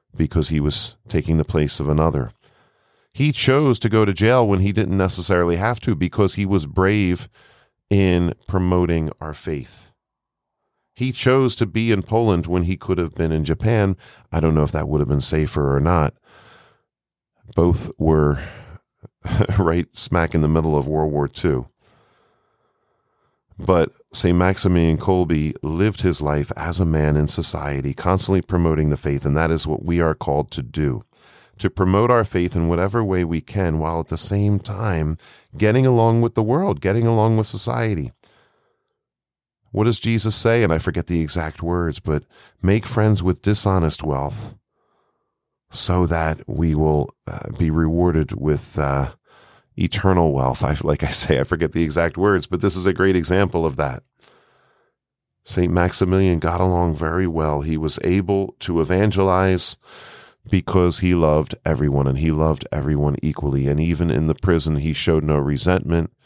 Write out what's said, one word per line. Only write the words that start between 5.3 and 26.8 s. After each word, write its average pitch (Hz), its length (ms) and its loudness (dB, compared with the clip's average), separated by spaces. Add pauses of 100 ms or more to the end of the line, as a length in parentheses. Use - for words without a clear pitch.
have 113 240 -2
to, 117 140 -2
because 90 400 0
he 101 100 -2
was 95 220 0
brave 95 600 0 (600)
in 90 460 2 (140)
promoting 87 600 0 (100)
our 78 120 -12
faith. - 600 -12 (1000)
He 127 180 -4
chose 131 440 2
to 117 100 0
be 113 260 0
in 98 100 0
Poland 107 440 0
when 87 180 0
he 90 120 -2
could 92 220 -2
have 85 160 -4
been 82 160 -2
in 78 140 0
Japan. 98 520 0 (360)
I 82 80 0
don't 80 160 2
know 76 80 4
if 73 80 -4
that 78 160 -4
would 73 120 0
have 69 80 -2
been 71 120 0
safer 73 560 0
or 69 40 2
not. 78 340 2 (1400)
Both 82 440 0
were 76 440 2 (800)
<laughs> - 340 -2
right 87 360 0
smack 82 400 -2
in 80 80 2
the 76 60 0
middle 78 280 0
of 69 120 -2
World 78 240 -2
War 71 160 -2
Two. 67 400 -4 (1900)
But 90 360 2 (200)
Saint 87 240 4
Maximilian 87 640 4
Kolbe 82 640 0
lived 92 380 -2
his 90 200 0
life 73 360 -2
as 82 240 -4